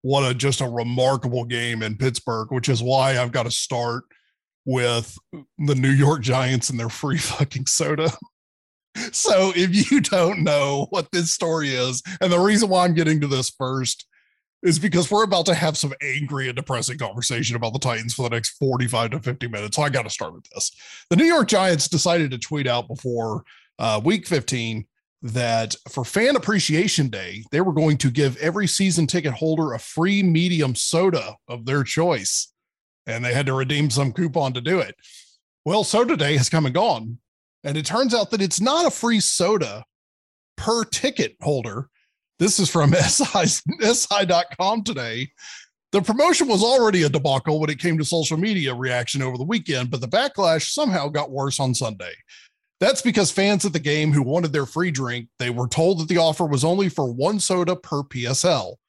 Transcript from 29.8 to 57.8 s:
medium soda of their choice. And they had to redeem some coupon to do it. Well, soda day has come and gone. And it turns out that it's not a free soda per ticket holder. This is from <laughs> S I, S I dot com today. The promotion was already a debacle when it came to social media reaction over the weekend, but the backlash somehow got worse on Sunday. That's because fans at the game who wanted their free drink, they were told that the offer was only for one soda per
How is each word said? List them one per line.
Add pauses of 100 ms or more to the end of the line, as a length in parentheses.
medium
soda (100)
of
their
choice. (520)
And
they
had
to
redeem
some
coupon
to
do
it. (720)
Well,
soda
day
has
come
and
gone. (460)
And
it
turns
out
that
it's
not
a
free
soda (760)
per
ticket
holder. (480)
This
is
from
<laughs>
S
I, (380)
S
I
dot (120)
com
today. (600)
The
promotion
was
already
a
debacle
when
it
came
to
social
media
reaction
over
the
weekend,
but
the
backlash
somehow
got
worse
on
Sunday. (680)
That's
because
fans
at
the
game
who
wanted
their
free
drink, (100)
they
were
told
that
the
offer
was
only
for
one
soda
per